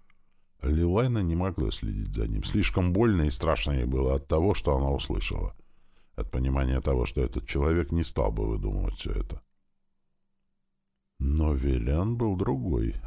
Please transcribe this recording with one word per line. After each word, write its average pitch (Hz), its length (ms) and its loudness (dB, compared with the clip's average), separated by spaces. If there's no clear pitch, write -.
Лилайна 87 580 2
не 85 160 2
могла 85 360 0
следить 52 420 -6
за 110 140 -2
ним. 107 160 -4
Слишком 95 480 2
больно 98 320 4
и 76 60 2
страшно 73 420 0
ей 67 140 0
было 65 300 2
от 69 120 -4
того, 87 260 2
что 73 220 0
она 67 160 0
услышала. - 640 -4
От - 160 -6
понимания 65 500 0
того, 64 240 0
что - 160 -2
этот - 260 -4
человек 82 440 0
не 85 120 0
стал 52 280 -2
бы 52 140 -2
выдумывать - 500 -2
всё - 160 -6
это. - 300 -6
"Но 76 340 2
Велиан 69 640 0
был 113 180 0
другой", — 113 600 -2